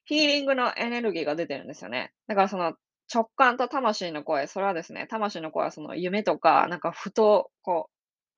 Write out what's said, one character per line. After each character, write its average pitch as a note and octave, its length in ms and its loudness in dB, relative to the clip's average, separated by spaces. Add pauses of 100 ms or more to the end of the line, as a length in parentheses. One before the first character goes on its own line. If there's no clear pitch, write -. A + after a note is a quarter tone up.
ヒ D4+ 180 0
ー D4 40 4
リ C#4+ 140 2
ン C#4 40 -6
グ C4+ 100 2
の B3 220 0
エ A#3 120 -4
ネ A#3+ 120 -4
ル A3 100 -2
ギ E3 100 -4
ー C#3 40 -4
が D3 100 -2
出 E3 120 -4
て C#3 100 -6
る G#2 80 -14
ん - 20 -18
で C#3 60 -12
す - 100 -20
よ - 60 -12
ね。 A#2+ 240 -6 (140)
だ A3 80 -4
か G3 80 6
ら G3+ 40 0
そ G3 100 -6
の E3 180 -2 (380)
直 A3+ 120 2 (100)
感 B3+ 220 4
と B3 100 -2
魂 A3 440 -2
の D3+ 120 -8
声、 D3 240 -2
そ - 120 -10
れ G3 80 0
は G3 60 0
で E3 100 -6
す - 100 -20
ね、 - 140 -10
魂 G#3 340 -6
の D#3 100 -8
声 D#3+ 140 -2
は D3+ 60 -4
そ D#3 100 -14
の - 140 -12
夢 F#3 280 -2
と E3+ 140 0
か、 D3+ 320 6
な E3+ 80 -6
ん - 20 -8
か E3 120 -4
ふ - 200 -10
と、 G#3+ 380 4 (140)
こ F3 260 -2 (480)